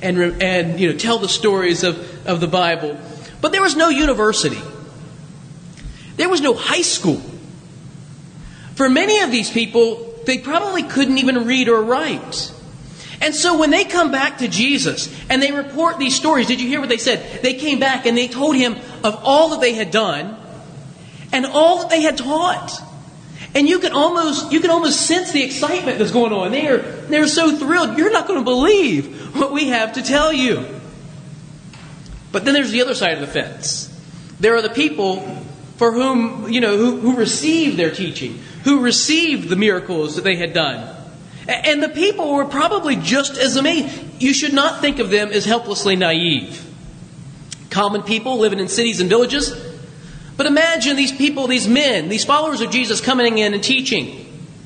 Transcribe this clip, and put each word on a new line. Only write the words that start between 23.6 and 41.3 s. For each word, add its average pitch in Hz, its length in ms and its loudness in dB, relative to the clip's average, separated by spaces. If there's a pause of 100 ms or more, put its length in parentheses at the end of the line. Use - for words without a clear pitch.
you 349 120 6
can 359 140 -2
almost, 311 600 0
you 320 80 4
can 339 100 4
almost 330 360 2
sense 349 260 0
the 285 100 2
excitement 294 560 -2
that's 185 140 0
going 226 220 4
on. 190 180 0
They 294 160 0
are, 247 100 4
they're - 480 0
so 311 300 4
thrilled. 285 400 0
"You're 349 160 4
not 453 160 0
gonna 294 160 0
believe 254 880 2
what 277 160 0
we 285 180 0
have 220 260 -2
to 254 80 -6
tell 294 280 2
you." 254 360 0 (1600)
But 196 140 -2
then 277 100 4
there's 269 160 2
the 226 100 2
other 185 140 0
side 175 200 0
of 147 60 -6
the 143 60 -6
fence. - 680 -6 (460)
There 220 160 4
are 233 80 2
the 214 80 -2
people 208 480 -2 (600)
for 233 120 4
whom, 226 580 0
you 233 120 2
know, 208 160 2
who, 226 240 2
who 247 160 2
received 277 600 0
their 165 140 2
teaching, 143 480 -8 (240)
who 277 200 4
received 262 640 0
the 180 80 0
miracles 180 580 0
that 180 80 -6
they 190 140 2
had 170 160 -4
done. 127 440 -2 (520)